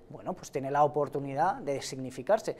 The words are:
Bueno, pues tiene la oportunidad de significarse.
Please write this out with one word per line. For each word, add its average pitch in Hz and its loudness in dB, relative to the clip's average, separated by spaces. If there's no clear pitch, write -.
Bueno, 156 -8
pues - -14
tiene 135 -4
la 143 6
oportunidad 143 2
de 143 -4
significarse. 131 0